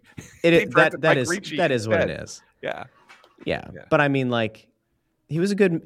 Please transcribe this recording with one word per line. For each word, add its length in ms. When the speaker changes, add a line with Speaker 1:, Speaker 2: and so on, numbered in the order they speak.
Speaker 1:
They 200
Speaker 2:
it, 60
Speaker 1:
drafted 320
Speaker 2:
that, 60
that 80
Speaker 1:
Mike 20
Speaker 2:
is, 120
Speaker 1:
Ricci 280
Speaker 2:
that 140
is 160
what 140
it 100
Speaker 1:
instead. 120
Speaker 2:
is. 180
Speaker 1:
Yeah. 220
Speaker 2:
Yeah. 300
Speaker 1:
Yeah. 160
Speaker 2:
But 120
I 60
mean, 220
like, 380
he 100
was 100
a 60
good, 300